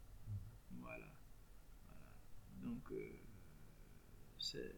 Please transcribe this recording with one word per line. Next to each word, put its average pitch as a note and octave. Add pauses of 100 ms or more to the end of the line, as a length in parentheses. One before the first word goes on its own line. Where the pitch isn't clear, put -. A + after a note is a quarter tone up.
(800)
Voilà. A1+ (720)
Voilà. -
Donc, -
euh, G#1+ (1300)
c'est -